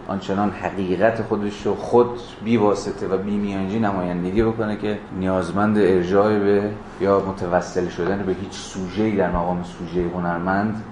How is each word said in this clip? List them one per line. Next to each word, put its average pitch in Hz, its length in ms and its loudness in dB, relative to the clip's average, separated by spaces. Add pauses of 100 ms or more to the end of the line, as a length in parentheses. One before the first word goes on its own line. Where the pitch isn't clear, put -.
آنچنان 101 440 0
حقیقت 92 680 0
خودش 104 440 -4
رو 101 100 0
خود 120 440 2 (240)
بی 113 140 2
واسطه 101 500 0
و 95 100 0
بی 104 200 -2
میانجی 98 420 -2
نمایندگی 92 640 0
بکنه 110 340 0
که 104 220 -4 (200)
نیازمند 92 580 2
ارجاع 98 600 4
به 101 300 2 (320)
یا 98 180 4
متوسل 90 680 0
شدن 92 360 -2
به 92 80 0
هیچ 92 200 -6
سوژه‌ای 98 640 -4
در 92 160 2
مقام 87 320 0
سوژه 87 520 -4
هنرمند 90 760 0